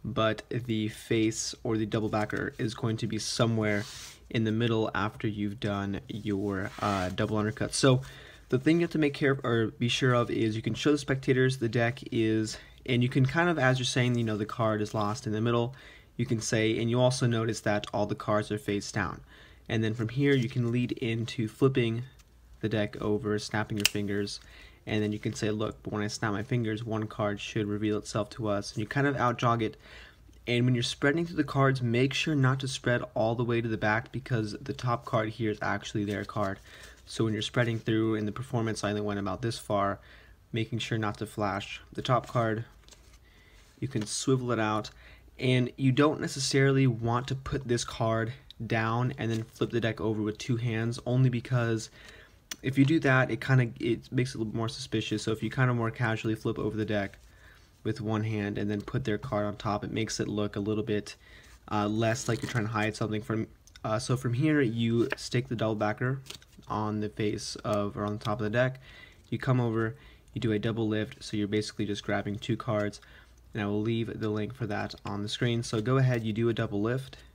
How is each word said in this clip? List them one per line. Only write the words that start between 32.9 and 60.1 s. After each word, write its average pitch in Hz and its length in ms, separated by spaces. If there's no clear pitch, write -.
all 113 200
the 120 100
way 117 180
to 117 60
the 110 100
back 110 340
because 110 480
the - 140
top 120 320
card 110 240
here 110 200
is 104 120
actually 104 420
their 101 220
card. 98 320
So - 180
when 110 80
you're 104 80
spreading 117 380
through 110 380
in 107 100
the 104 60
performance, 113 520
I 101 60
only 104 100
went 104 200
about 95 200
this 117 180
far, 101 400
making 113 280
sure 113 180
not 107 200
to 107 80
flash 98 540
the - 120
top 123 240
card. 113 400
You 131 100
can 113 160
swivel 127 480
it 110 60
out, 107 320
and 127 400
you 135 140
don't 143 280
necessarily 135 640
want 117 420
to 131 60
put 135 320
this 120 180
card 113 500
down 113 500
and 117 140
then 113 140
flip - 260
the 117 100
deck 110 180
over 107 220
with 104 160
two 123 200
hands, 117 500
only 127 240
because 117 580
if 127 140
you 139 80
do 156 140
that, 131 320
it 117 100
kinda, 127 400
it - 320
makes 127 220
it - 0
a - 40
little 110 160
more 113 140
suspicious. 107 540
So 113 100
if 107 100
you 110 60
kinda 127 240
more 113 180
casually 110 440
flip 110 240
over 107 180
the 107 80
deck 101 340
with 107 180
one 107 220
hand 104 340
and 104 120
then 104 120
put - 220
their 104 120
card 104 300
on 104 100
top, 104 260
it - 80
makes 107 300